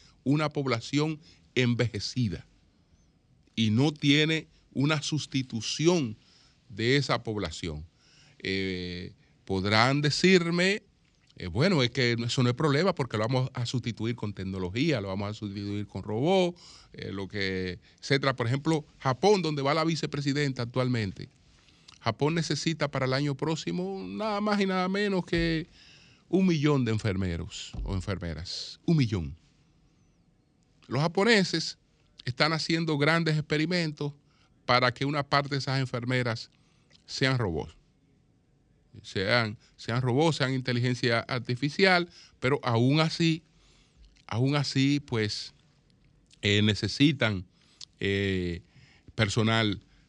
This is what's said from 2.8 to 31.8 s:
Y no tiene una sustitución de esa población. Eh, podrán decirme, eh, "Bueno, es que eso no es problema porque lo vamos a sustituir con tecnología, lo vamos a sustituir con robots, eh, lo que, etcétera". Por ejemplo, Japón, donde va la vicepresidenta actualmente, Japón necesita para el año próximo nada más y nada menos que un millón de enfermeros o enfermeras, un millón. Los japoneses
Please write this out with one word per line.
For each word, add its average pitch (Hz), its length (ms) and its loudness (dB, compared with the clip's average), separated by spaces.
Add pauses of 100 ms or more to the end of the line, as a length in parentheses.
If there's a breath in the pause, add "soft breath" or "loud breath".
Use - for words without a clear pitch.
Y 113 160 2
no 135 220 4
tiene 151 560 2 (240 soft breath)
una 147 300 0
sustitución 139 1120 -2 (520 soft breath)
de 117 280 0
esa 131 260 -2
población. 85 640 -6 (520 soft breath)
Eh, 92 760 -6 (300 soft breath)
podrán 107 560 4
decirme, 175 840 4 (540)
eh, - 100 -10
"Bueno, 139 360 2
es 120 80 2
que 120 220 0
eso 117 300 -2
no 123 80 4
es 123 40 0
problema 156 400 0
porque 123 220 -4
lo 107 100 0
vamos 127 280 0
a 120 120 -6
sustituir 117 480 -4
con 104 180 -8
tecnología, 95 680 -2
lo 98 80 -8
vamos 101 220 -6
a 104 40 -8
sustituir 101 520 -8
con 95 160 -10
robots, 175 580 0 (320 loud breath)
eh, 104 200 -12
lo 98 140 -8
que, 95 520 -4 (220 soft breath)
etcétera". 139 360 0
Por 117 100 -2
ejemplo, 147 380 0 (140)
Japón, 185 440 2
donde 151 200 -2
va 139 120 2
la 160 100 2
vicepresidenta 143 800 -2
actualmente, 120 640 -2 (720 soft breath)
Japón 143 340 0
necesita 156 540 -2
para 131 180 -2
el 131 60 0
año 143 240 0
próximo 175 720 -4
nada 202 340 -4
más 208 200 2
y 196 60 2
nada 185 220 0
menos 196 360 0
que 170 440 -2 (600 soft breath)
un 190 180 4
millón 147 380 4
de 113 80 0
enfermeros 90 800 -4 (100)
o 92 120 -4
enfermeras, 90 920 -8
un 170 120 4
millón. 98 380 0 (1500)
Los 123 160 0
japoneses 190 760 2 (460)